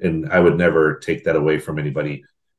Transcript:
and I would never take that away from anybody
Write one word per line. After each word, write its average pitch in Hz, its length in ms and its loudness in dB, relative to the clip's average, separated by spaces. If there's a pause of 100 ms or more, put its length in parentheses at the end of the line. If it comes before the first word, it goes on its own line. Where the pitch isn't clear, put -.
and 80 300 -4
I - 80 2
would 82 180 4
never 80 400 2
take - 280 -6
that 82 100 0
away 76 240 0
from 76 180 -10
anybody 73 460 -6 (360)